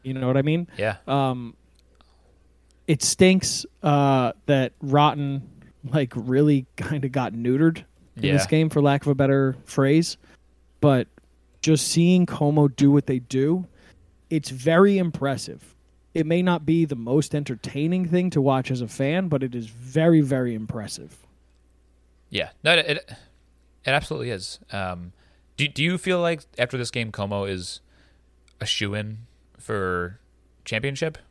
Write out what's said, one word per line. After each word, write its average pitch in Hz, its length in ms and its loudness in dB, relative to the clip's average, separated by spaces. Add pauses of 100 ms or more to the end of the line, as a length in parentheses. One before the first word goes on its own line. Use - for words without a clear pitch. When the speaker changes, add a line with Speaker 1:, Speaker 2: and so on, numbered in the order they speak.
Speaker 1:
You 131 120 -8
know 131 120 -2
what 131 100 4
I 135 40 4
mean? 160 260 0 (100)
Speaker 2:
Yeah. 101 200 -2 (100)
Speaker 1:
Um, 127 480 -2 (1300)
it 156 160 0
stinks, - 600 2 (180)
uh, 139 500 2 (140)
that 131 340 2
Rotten, 143 680 0 (380)
like, 135 300 -2
really 131 500 2 (100)
kinda 139 320 -6
got 127 240 -4
neutered 135 540 0 (320)
in 110 60 -6
this 101 200 2
Speaker 2:
Yeah. - 40 -4
Speaker 1:
game, 156 220 2
for 147 120 0
lack 143 220 2
of - 40 -2
a 143 80 2
better 135 400 2 (100)
phrase. 147 520 2 (640)
But 135 260 4 (540)
just 156 260 2
seeing 175 380 4
Como 147 420 2
do 139 240 4
what 143 140 4
they 131 140 -2
do, 147 480 -2 (640)
it's 156 200 -4
very 165 480 4
impressive. 139 760 -4 (380)
It 160 120 0
may 170 160 2
not 175 240 2
be 165 180 4
the 143 140 -2
most 127 360 0
entertaining 151 760 -4
thing 180 240 0
to 147 100 0
watch 131 300 2
as 123 100 -2
a 113 60 -6
fan, 160 420 -2
but 139 140 -2
it 123 120 -8
is 117 120 -8
very, 135 520 2
very 127 360 0
impressive. 107 720 -12 (1040)
Speaker 2:
Yeah. 90 200 -6 (140)
No, 160 100 2
it, 170 120 4
it, 151 120 -4 (880)
it 131 40 -2
absolutely 131 420 -4
is. 92 280 -12 (140)
Um, 90 400 -8 (420)
do, 147 140 -2
do 139 140 -6
you 180 140 -2
feel 180 220 -4
like 170 220 -4 (160)
after 123 200 -4
this 120 140 -6
game, 113 220 -6
Como 101 320 -6
is 92 340 -8 (800)
a 107 60 -8
shoo-in 107 540 -6 (380)
for 92 600 -6 (460)
championship? 139 520 -6 (140)